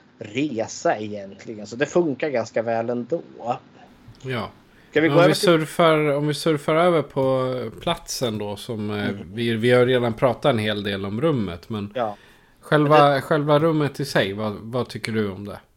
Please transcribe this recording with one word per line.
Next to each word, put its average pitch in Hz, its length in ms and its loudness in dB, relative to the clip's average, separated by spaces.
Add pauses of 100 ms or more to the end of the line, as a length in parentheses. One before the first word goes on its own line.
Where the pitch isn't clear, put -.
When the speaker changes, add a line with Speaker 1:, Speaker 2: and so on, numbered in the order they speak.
(180)
Speaker 1:
resa 113 800 -4
egentligen. 104 680 -12
Så 117 100 -12
det 143 100 -2
funkar 160 440 0
ganska 117 320 -2
väl 117 280 -2
ändå. 123 320 -4 (1000)
Speaker 2:
Ja. 120 280 -8 (400)
Speaker 1:
Ska 147 100 2
vi 160 80 4
Speaker 2:
Men - 0 -
Speaker 1:
gå 139 60 2
Speaker 2:
om 165 100 6
Speaker 1:
över 170 40 8
Speaker 2:
vi 151 60 4
Speaker 1:
till - 80 -4
Speaker 2:
surfar, 156 720 4
om 147 120 0
vi 147 80 0
surfar 156 400 0
över 165 280 4
på 131 520 0 (260)
platsen 127 580 -4
då, 104 180 -8
som, 107 340 -6
eh, 104 180 -4
Speaker 1:
Mm. 101 80 -4 (180)
Speaker 2:
vi, 117 220 0
vi 113 140 2
har 123 160 6
redan 123 280 2
pratat 117 380 0
en 117 60 0
hel 104 240 -2
del 98 240 -4
om 104 140 -6
rummet, 107 480 -2
men 101 260 -8
Speaker 1:
Ja. 110 220 -4 (440)
Speaker 2:
själva, 151 380 4
Speaker 1:
Men 143 160 6
det 135 80 0
Speaker 2:
själva 147 360 2
rummet 151 420 0
i 143 40 -4
sig, 113 280 0
vad, 107 200 -4
vad 113 360 -6
tycker 113 240 -6
du 107 180 0
om 95 160 -10
det? 95 140 -12 (160)